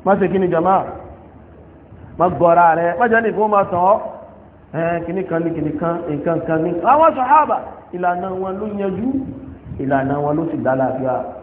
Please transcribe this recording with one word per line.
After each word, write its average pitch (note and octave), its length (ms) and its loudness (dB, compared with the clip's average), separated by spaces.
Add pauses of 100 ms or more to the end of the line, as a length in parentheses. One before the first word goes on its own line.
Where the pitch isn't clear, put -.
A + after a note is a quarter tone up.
Má F#3 140 2
ṣe G3 140 0
kí F#3 100 0
ni, F#3+ 100 2
jàmá? E3+ 280 2 (1400)
Má E3 140 2
gọra E3+ 460 6
rẹ. E3+ 200 0
Má E3+ 120 2
jẹ́ A3+ 160 4
nìkan G#3 200 0
ó G#3+ 60 2
máa G3+ 160 4
tàn F3 160 -2
ọ́. F#3+ 180 4 (720)
Ẹ, E3 320 -2
kìíní E3+ 240 -4
kan E3 180 -2
ní E3 80 0
kìíní D3+ 220 -4
kan, E3+ 220 -2 (100)
nǹkan D3+ 360 -2
kan D#3+ 200 -2
ní. E3+ 100 0 (100)
Àwọn D4 320 4
sàhábà, C4 440 2 (320)
ìlànà F3+ 400 -2
wọn F#3+ 260 -6
ló G#3 140 -8
yanjú, G3+ 400 -4 (680)
ìlànà C3+ 400 0
wọn D3 200 -2
ló E3 100 -2
sì D#3 140 -6
dá B2+ 160 0
láàfíà. C3 400 -2 (280)